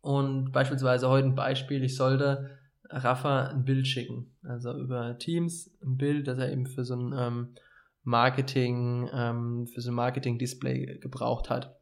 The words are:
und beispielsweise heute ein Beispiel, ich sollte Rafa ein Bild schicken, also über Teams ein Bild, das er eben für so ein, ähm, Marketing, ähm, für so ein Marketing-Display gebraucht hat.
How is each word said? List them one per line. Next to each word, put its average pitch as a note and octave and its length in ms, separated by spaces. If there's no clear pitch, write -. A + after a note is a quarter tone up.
und C3+ 500
beispielsweise C3 580
heute C3+ 180
ein C3 80
Beispiel, C3 480
ich B2+ 120
sollte C3+ 640
Rafa B2+ 600
ein C3 160
Bild C3+ 220
schicken, B2 560
also A#2+ 300
über A#2+ 460
Teams E3+ 500
ein C3 140
Bild, C#3+ 300
das B2+ 120
er B2+ 120
eben B2+ 140
für C3 200
so B2 100
ein, B2 220
ähm, A#2+ 300
Marketing, B2 1080
ähm, A#2+ 540
für A#2+ 120
so A#2+ 120
ein A#2+ 40
Marketing-Display B2+ 1040
gebraucht B2 520
hat. B2+ 300